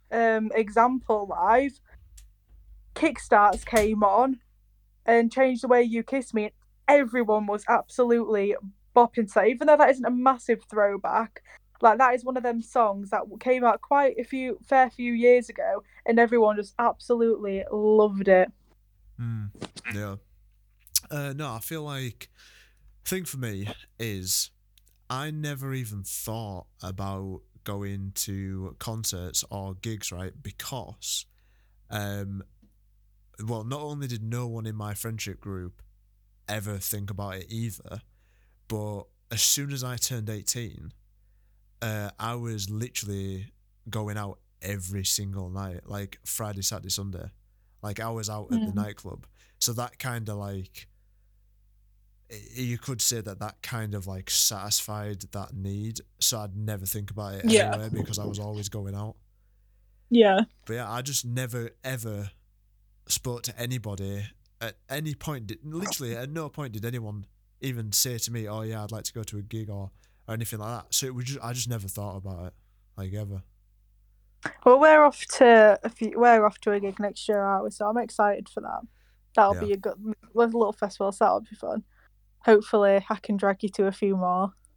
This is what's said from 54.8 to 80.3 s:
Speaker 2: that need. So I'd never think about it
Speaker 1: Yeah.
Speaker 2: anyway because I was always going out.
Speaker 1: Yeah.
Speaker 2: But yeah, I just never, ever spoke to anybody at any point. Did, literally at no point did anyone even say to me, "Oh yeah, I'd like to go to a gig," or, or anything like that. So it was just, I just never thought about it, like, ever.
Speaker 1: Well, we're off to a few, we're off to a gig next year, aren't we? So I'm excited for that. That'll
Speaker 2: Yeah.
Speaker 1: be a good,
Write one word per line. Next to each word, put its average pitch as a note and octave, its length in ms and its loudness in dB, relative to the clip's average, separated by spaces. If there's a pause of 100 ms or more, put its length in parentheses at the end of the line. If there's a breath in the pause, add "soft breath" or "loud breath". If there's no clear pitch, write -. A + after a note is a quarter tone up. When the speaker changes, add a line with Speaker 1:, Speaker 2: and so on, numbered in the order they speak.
Speaker 2:
that - 240 -10
need. G2+ 460 -8 (180)
So A2+ 220 -2
I'd G2+ 140 -12
never G#2 300 -6
think G2+ 240 -8
about G2+ 240 -10
it G2 120 -8
Speaker 1:
Yeah. A3 280 4
Speaker 2:
anyway G#2+ 160 -6
because G#2+ 300 -6
I G#2 60 -6
was G2+ 120 -6
always G#2 320 -8
going G2 240 -8
out. G#2 220 -10 (960)
Speaker 1:
Yeah. G#3 300 8 (260)
Speaker 2:
But A2+ 60 -8
yeah, A2+ 180 -6
I A#2+ 100 -4
just C3 240 -4
never, A#2+ 460 -6 (120)
ever A2 460 -8 (800)
spoke A#2+ 360 -6
to A2 160 -12
anybody G2+ 680 -8 (340)
at A2+ 160 -10 (100)
any D3 280 -6
point. C3 320 -10
Did, G#2+ 180 -14
literally D3+ 500 -6
at B2 140 -10
no D#3 180 -8
point C3+ 260 -10
did G#2+ 120 -10
anyone G#2+ 400 -8 (340)
even A#2 320 -6
say A#2+ 280 0
to A2+ 120 -6
me, A2+ 160 -6
"Oh G#2+ 140 -6
yeah, A2 220 -8
I'd G#2 80 -10
like A2 140 -10
to - 80 -8
go A2+ 100 -8
to G#2 140 -10
a G2+ 60 -8
gig," G#2+ 260 -8
or, G2 220 -10 (360)
or A2 60 -8
anything A2+ 260 -6
like A2 240 -10
that. - 120 -10
So - 120 -2
it C3 60 -8
was B2 120 -8
just, C3+ 180 -8
I A#2+ 100 -8
just A#2+ 160 -6
never A2 180 -6
thought G2+ 300 -8
about F#2 300 -10
it, F2 60 -14 (440)
like, F#2+ 160 -8
ever. G2+ 300 -8 (1200 loud breath)
Speaker 1:
Well, B3+ 140 10
we're D#4 240 10
off C#4+ 200 4 (140)
to A3+ 460 10
a A3+ 60 -4
few, A3+ 300 -6
we're A#3 240 8
off G#3 180 2
to G#3+ 100 0
a G3+ 80 0
gig G3 200 -6
next G3+ 300 -4
year, G#3 100 2
aren't G3 260 0
we? G#3+ 40 -4
So G#3 180 -4
I'm A3 100 0
excited G#3 520 0
for - 120 -10
that. - 200 -8 (540)
That'll G3 200 8
Speaker 2:
Yeah. F3+ 60 -4
Speaker 1:
be G#3 120 0
a G3 40 0
good, G#3 380 -6 (180)